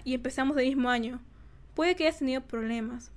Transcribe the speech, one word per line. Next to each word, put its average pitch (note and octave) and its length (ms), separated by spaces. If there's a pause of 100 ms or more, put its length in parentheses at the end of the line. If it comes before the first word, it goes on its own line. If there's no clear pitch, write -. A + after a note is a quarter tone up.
y B3+ 100
empezamos C4 420
el B3+ 100
mismo B3 240
año". B3 300 (540)
Puede E4+ 200
que E4+ 100
hayas D#4+ 140
tenido C4 240
problemas, A#3 760